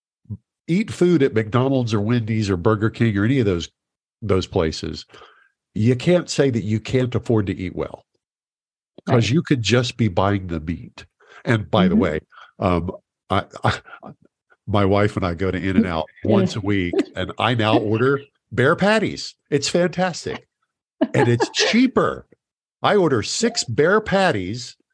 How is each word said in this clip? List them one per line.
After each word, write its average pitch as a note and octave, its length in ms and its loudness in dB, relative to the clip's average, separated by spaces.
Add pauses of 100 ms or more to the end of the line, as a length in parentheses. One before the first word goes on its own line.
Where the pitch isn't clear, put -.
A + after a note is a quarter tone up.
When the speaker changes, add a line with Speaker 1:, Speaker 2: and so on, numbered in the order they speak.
(680)
Speaker 1:
eat G3 240 -2
food F3 320 4
at C3+ 100 2
McDonald's A#2+ 600 0
or G#2 80 0
Wendy's A2 480 0
or F#2+ 80 2
Burger G#2+ 320 2
King A2+ 280 0
or G2 60 2
any C3 160 2
of A2 60 2
those, F2 240 -2 (520)
those F#2+ 260 0
places, D#2+ 580 -4 (680)
you A#2+ 220 2
can't E3+ 340 0
say C#3 200 -2
that A2+ 140 -4
you G#2+ 160 -2
can't B2+ 360 -4
afford A2 320 0
to G2 100 -4
eat F#2 180 -10
well, - 300 -10 (1000)
'cause B2+ 80 2
Speaker 2:
Right. A2 160 4
Speaker 1:
you D#3+ 120 2
could C3+ 180 0
just A#2+ 360 0
be A2+ 120 2
buying F#2+ 380 0
the E2 120 -6
meat. D#2+ 460 -10 (400)
And A2+ 260 0
by F#2+ 160 4
the F#2 80 2
Speaker 2:
Mm-hmm. G#2+ 60 4
Speaker 1:
way, D#2 180 0 (400)
um, F2+ 320 0 (380)
I, G2 160 0 (180)
I, - 160 0 (880)
my G2+ 180 2
wife G2+ 300 2
and F#2+ 100 -2
I E2+ 100 -2
go F#2 160 -2
to F#2 60 -4
In-N-Out F2+ 580 -2
Speaker 2:
<laughs> - 100 -20
Speaker 1:
once G#2 300 2
a A2 60 -6
week, G2 340 -2 (200)
and F#2 220 -6
I A2 160 0
now A2 240 2
order A#2+ 440 0 (300)
bear B2+ 240 2
patties. F#3+ 600 -2 (160)
It's C#3+ 180 -2
fantastic. - 800 -2 (680)
And C3 140 4
it's A#2+ 220 2
Speaker 2:
<laughs> - 40 -20
Speaker 1:
cheaper. F3 760 0 (540)
I F3 140 2
order D3 260 2
six - 420 -4
bear D#3+ 380 2
patties. B2+ 760 -2 (180)